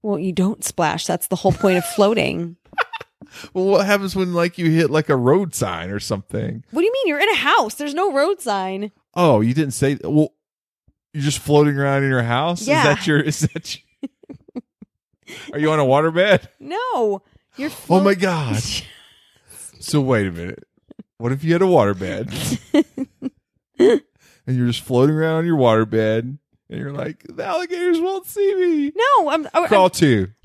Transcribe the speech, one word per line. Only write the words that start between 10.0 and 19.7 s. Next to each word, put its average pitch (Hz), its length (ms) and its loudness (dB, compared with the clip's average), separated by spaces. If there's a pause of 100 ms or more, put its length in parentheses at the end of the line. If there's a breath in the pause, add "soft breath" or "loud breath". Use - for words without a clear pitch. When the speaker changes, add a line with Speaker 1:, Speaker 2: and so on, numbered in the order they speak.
Speaker 2:
well, 151 280 0 (840)
you're 143 120 -8
just 143 160 -2
floating 147 380 4
around 139 260 0
in 139 60 -2
your 131 120 0
house? 151 440 -2
Speaker 1:
Yeah. 285 140 2
Speaker 2:
Is 277 40 4 (140)
that - 100 -6
your, 147 120 2
is 147 200 -4
that - 360 -6
your, - 1700 -20
<laughs> - 120 -16
are 147 60 -6
you 151 120 2
on 156 100 2
a - 20 2
waterbed? 165 640 4 (140)
Speaker 1:
No. 285 640 -4 (340)
You're 285 140 -6 (180)
Speaker 2:
Oh 185 100 6
my 196 140 4
Speaker 1:
float- 185 60 -2
Speaker 2:
God. 151 420 -2 (560)
Speaker 1:
<laughs> - 640 -20